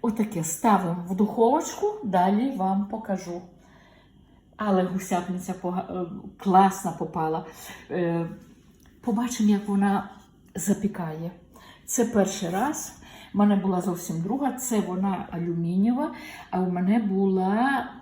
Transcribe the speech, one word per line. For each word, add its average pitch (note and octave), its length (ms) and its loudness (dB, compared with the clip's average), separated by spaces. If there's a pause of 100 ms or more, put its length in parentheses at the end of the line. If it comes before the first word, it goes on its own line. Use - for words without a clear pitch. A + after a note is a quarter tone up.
Отаке G#3 440 0
ставимо F3+ 640 2
в F#3+ 80 -4
духовочку, A#3+ 720 2 (180)
далі G3+ 520 2
вам G3 300 0
покажу. F#3 560 -6 (1120)
Але G3 260 2
гусятниця F#3 800 -2
пога-, F3+ 400 -4
е, F3+ 40 -4 (320)
класна F#3+ 540 6
попала. D#3+ 540 -4 (440)
Е, E3+ 360 0 (720)
побачимо, A3 500 2
як G#3 180 0
вона G3 420 2 (440)
запікає. F3 760 -2 (560)
Це - 180 2
перший G3 460 2
раз. A#3+ 480 -4 (360)
В - 20 -2
мене G3+ 200 4
була F#3+ 240 0
зовсім E3+ 420 -4
друга. B3 300 -2
Це - 280 -2
вона F#3 500 -2
алюмінієва, F3+ 840 0 (360)
а F#3 100 -2
у F3+ 100 0
мене F#3 280 2
була G3 920 0 (120)